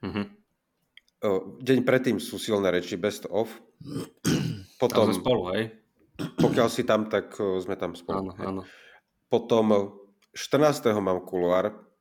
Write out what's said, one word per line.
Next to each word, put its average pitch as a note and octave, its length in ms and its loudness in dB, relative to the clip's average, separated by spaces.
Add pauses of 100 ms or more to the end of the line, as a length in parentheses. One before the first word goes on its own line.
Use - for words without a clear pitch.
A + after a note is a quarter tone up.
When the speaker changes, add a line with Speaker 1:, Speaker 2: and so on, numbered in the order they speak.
Speaker 1:
Mhm. G2+ 220 -4 (1000)
Speaker 2:
O, G#2+ 80 0 (260)
deň B2+ 260 2
predtým B2 360 2
sú - 180 -8
silné G2 320 0
reči, F2 260 0
best G2 320 -4
of. A2 220 -2 (320)
Speaker 1:
<clears throat> - 960 -4
Speaker 2:
Potom, G#2+ 300 4
Speaker 1:
Tam - 20 2
sme F#2+ 140 -2
spolu, A2+ 280 2
hej? G#2 140 -2 (720)
Speaker 2:
pokiaľ A#2 340 4
si A#2+ 160 -4
tam, G#2+ 220 2
tak, G#2+ 300 -2
o, G2 200 -2
sme F#2 180 -4
tam E2+ 200 -6
spolu. F#2+ 360 -6
Speaker 1:
Áno, - 60 -16
áno. F#2+ 260 -6 (640)
Speaker 2:
Potom G#2+ 680 2 (340)
štrnásteho C3+ 680 2
mám F#2 240 0
kuloár F#2 500 2 (280)